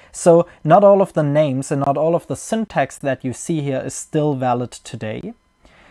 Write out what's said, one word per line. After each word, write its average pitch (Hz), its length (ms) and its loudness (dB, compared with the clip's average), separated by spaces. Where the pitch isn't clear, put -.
so 170 340 4
not 180 220 6
all 196 180 6
of - 120 -4
the 156 100 0
names 143 480 -2
and 139 80 -2
not 139 160 -2
all 160 180 0
of - 120 -4
the 139 100 -6
syntax 208 640 -4
that 135 260 -6
you 127 80 -4
see 156 300 -4
here 135 220 -4
is - 100 -10
still 151 400 -2
valid 123 360 -2
today, 120 640 -12